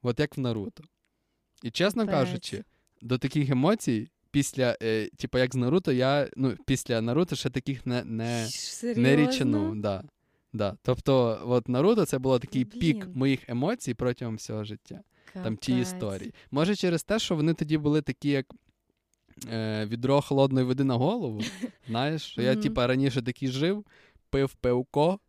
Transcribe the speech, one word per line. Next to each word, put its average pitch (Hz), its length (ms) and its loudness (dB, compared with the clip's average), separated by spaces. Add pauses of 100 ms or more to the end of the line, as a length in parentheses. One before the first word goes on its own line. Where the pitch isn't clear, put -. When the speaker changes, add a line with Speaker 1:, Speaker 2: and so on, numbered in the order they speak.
Speaker 1:
от 123 180 -2
як 147 160 -2
в 147 40 -6
Наруто. 113 440 -4 (760)
І, 117 80 -6
чесно 202 360 0
Speaker 2:
Капець. 196 140 0
Speaker 1:
кажучи, - 440 -4 (380)
до 123 160 -2
таких 135 320 0
емоцій 135 580 2 (220)
після, 131 520 0
е, 110 240 0 (100)
типа, 127 220 -2
як 127 140 2
з 127 40 -4
Наруто, 135 360 2
я, 131 440 2
ну, 131 200 0 (100)
після 123 340 0
Наруто 127 360 0
ще - 140 -4
таких 135 360 -6
не, 123 180 -2
не, 113 460 -4
Speaker 2:
Серйозно? 226 520 -4
Speaker 1:
не 139 140 8
річину, 127 600 2
да. 101 280 -4 (480)
Да. 101 300 -2
Тобто, 123 640 2
от 120 220 2
Наруто — 170 380 4
це 139 120 -2
було 131 200 2
такий 123 260 -2
Speaker 2:
Блін. - 160 -10
Speaker 1:
пік 165 340 0
моїх 131 340 0
емоцій 127 460 -2
протягом 120 420 -4
всього 107 280 -8
життя. - 360 -14 (320)
Там 113 240 -6
ті - 160 -2
Speaker 2:
Капець. 123 200 2
Speaker 1:
історії. 98 420 -6 (160)
Може, 170 260 2
через 170 260 0
те, 214 160 -2
що 185 180 -2
вони 156 180 2
тоді 156 240 0
були 151 240 2
такі, 143 260 -4
як, 139 180 0 (1080)
е, 110 340 -2
відро 123 340 2
холодної 135 460 2
води 127 180 0
на 131 100 2
голову. 131 460 0 (240)
Speaker 2:
<laughs> - 240 -14
Speaker 1:
Знаєш, 139 340 -2
що - 200 -6
я, 127 100 4
Speaker 2:
Мгм. 214 100 0
Speaker 1:
типа, 123 240 2
раніше 131 360 2
такий 127 260 -4
жив, 170 380 -2 (440)
пив 139 240 0
пивко 139 640 2 (100)